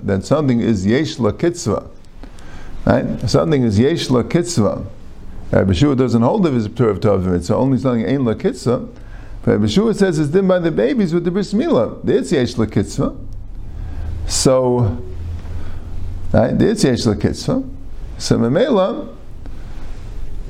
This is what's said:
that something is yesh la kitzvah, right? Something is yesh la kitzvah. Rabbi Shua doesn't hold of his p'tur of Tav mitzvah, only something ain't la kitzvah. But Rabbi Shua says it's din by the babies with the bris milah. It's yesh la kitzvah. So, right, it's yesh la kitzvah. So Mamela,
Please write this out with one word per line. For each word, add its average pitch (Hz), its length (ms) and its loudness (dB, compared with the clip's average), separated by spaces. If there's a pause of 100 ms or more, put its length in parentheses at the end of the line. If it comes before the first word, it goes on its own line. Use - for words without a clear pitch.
that 98 220 0
something 135 360 2
is 95 240 2
yesh 131 320 2
la 107 140 2
kitzvah, - 580 -2 (960)
right? 131 420 2
Something 143 360 4
is 104 160 4
yesh 143 320 2
la 123 100 4
kitzvah. 120 640 0 (680)
Rabbi 98 220 4
Shua 143 220 4
doesn't 120 260 4
hold 175 240 4
of 147 80 2
his 113 140 0
p'tur 107 240 0
of 92 100 -4
Tav 98 240 2
mitzvah, 90 300 0
only 127 240 2
something 120 260 0
ain't 131 200 0
la 107 100 2
kitzvah. - 520 -2 (540)
But - 120 2
Rabbi 104 120 2
Shua 202 300 2
says 185 240 2
it's 151 100 0
din 185 180 2
by 180 120 4
the 170 100 0
babies 202 420 2
with 170 120 0
the 175 80 -2
bris 208 200 -2
milah. 202 560 0
It's 196 240 2
yesh 127 280 2
la 113 60 2
kitzvah. - 520 -2 (1120)
So, 123 760 2 (1300)
right, - 300 2
it's 220 220 2
yesh 120 240 2
la 104 80 2
kitzvah. - 520 -2 (520)
So - 180 2
Mamela, 185 800 0 (1300)